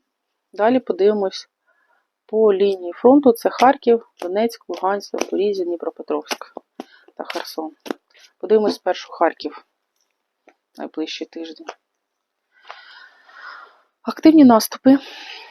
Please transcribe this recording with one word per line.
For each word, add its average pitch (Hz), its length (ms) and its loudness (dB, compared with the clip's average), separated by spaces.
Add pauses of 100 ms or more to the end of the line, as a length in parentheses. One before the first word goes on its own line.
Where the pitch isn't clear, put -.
(520)
Далі 233 280 0
подивимось 196 680 -2 (760)
по 214 280 2
лінії 185 380 -2
фронту. 262 400 4
Це 196 180 -4
Харків, 240 580 0 (140)
Донецьк, 208 460 -6
Луганськ, 190 500 -8
Запоріжжя, 190 460 -4
Дніпропетровськ 160 880 -10 (640)
та - 80 -12
Херсон. - 480 -12 (640)
Подивимось 202 360 0
спершу - 380 -8
Харків. - 520 -6 (1120)
Найближчий 156 480 -10
тиждень. 165 400 -16 (2250)
Активні 311 420 4
наступи. 254 540 4 (520)